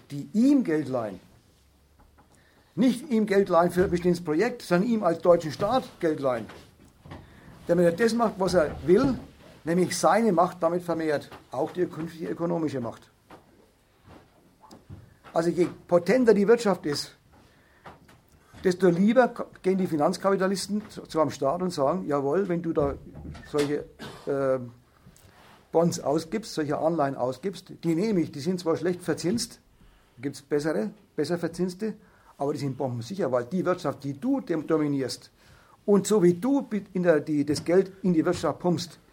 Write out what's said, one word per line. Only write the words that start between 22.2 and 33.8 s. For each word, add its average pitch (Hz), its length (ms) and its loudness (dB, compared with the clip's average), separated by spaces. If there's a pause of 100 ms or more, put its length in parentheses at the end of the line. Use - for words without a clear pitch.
wenn 170 140 -2
du 165 100 -4
da 143 220 0 (520)
solche, 147 380 -2 (420)
äh, 139 320 0 (1120)
Bonds 170 300 0
ausgibst, 160 540 -4
solche 147 240 -2
Anleihen 147 360 0
ausgibst, 131 580 -8 (120)
die 165 100 0
nehme 190 260 0
ich, 156 120 -4
die 143 80 -12
sind 175 180 -4
zwar 160 180 -2
schlecht 175 260 -4
verzinst, 180 580 -4 (600)
gibt's 135 220 -8
bessere, 160 480 -2 (240)
besser 156 240 -2
verzinste, 180 560 -4 (420)
aber 139 160 -2
die 147 60 -6
sind 131 180 -4
bombensicher, 131 540 -4
weil 123 140 0
die 175 200 -2
Wirtschaft, 160 380 -2